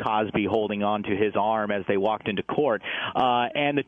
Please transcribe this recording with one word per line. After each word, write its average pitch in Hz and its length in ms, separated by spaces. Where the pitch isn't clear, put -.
Cosby 110 400
holding 104 400
on 104 200
to 101 120
his 104 220
arm 107 340
as 101 160
they 101 80
walked 104 320
into 104 160
court. 127 380
Uh, 120 400
and 147 220
the 135 100